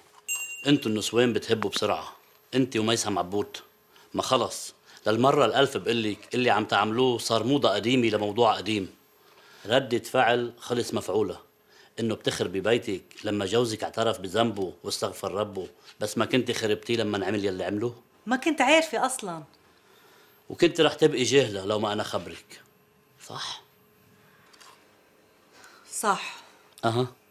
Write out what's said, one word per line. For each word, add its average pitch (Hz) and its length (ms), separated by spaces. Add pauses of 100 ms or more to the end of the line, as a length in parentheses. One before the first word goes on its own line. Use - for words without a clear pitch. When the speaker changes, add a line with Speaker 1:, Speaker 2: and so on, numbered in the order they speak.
(680)
Speaker 1:
انتوا 139 240
النسوان 110 420
بتهبوا 107 360
بسرعة، 95 460 (380)
انت 127 240
وميسم 110 420
عبود. 98 380 (560)
ما 95 80
خلص، - 520 (340)
للمرة 131 380
الألف 127 320
بقلك 107 580
اللي 123 140
عم 107 160
تعملوه 113 520
صار 113 260
موضة 120 260
قديمة 117 380
لموضوع 104 480
قديم. 98 400 (680)
ردة 120 340
فعل 120 600
خلص 120 340
مفعولة. 98 460 (600)
إنه 110 160
بتخربي 101 440
بيتك 107 440 (200)
لما 104 220
جوزك 110 380
اعترف 113 360
بذنبه 101 540 (100)
واستغفر 98 480
ربه، 98 360 (320)
بس - 180
ما 113 80
كنت 120 260
خربتيه 110 440
لما 104 220
انعمل 98 280
يلي 92 180
عمله؟ 104 380 (240)
Speaker 2:
ما 233 100
كنت 294 260
عارفة 302 440
أصلًا. 180 380 (1080)
Speaker 1:
وكنت 165 320
رح 151 120
تبقي 139 300
جاهلة 113 420
لو 107 140
ما 104 140
أنا 107 100
خبرك، 87 580 (680)
صح؟ - 340 (2250)
Speaker 2:
صح. - 440 (500)
Speaker 1:
أها، 117 220 (240)